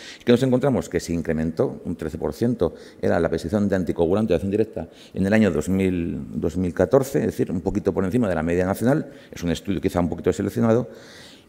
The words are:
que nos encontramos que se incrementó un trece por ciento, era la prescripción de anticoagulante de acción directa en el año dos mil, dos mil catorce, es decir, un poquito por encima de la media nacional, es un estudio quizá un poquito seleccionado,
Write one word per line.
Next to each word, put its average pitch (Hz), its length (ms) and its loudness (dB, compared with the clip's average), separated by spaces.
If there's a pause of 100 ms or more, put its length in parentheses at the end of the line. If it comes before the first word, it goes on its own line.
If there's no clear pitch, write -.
(240)
que 120 80 4
nos 120 100 4
encontramos 127 460 2
que 87 120 0
se 87 120 -6
incrementó 82 720 -2
un 87 120 -6
trece 80 200 -6
por 76 160 -4
ciento, 110 420 0 (280)
era 98 160 2
la 85 100 2
prescripción 98 400 0
de 95 60 2
anticoagulante 90 540 2
de 87 80 2
acción 95 160 -2
directa - 360 -2 (240)
en 92 140 0
el 98 60 2
año 107 180 6
dos 76 180 -2
mil, 90 480 0 (240)
dos 87 160 -2
mil 90 160 0
catorce, 131 460 2
es 120 80 2
decir, - 240 -2
un 90 100 -2
poquito 95 320 0
por 92 120 0
encima 107 240 0
de 87 80 0
la 80 80 0
media 87 200 2
nacional, 107 460 0 (220)
es - 100 -10
un 87 80 -2
estudio 82 300 -2
quizá - 180 0
un 87 100 2
poquito 87 240 0
seleccionado, 113 540 2 (640)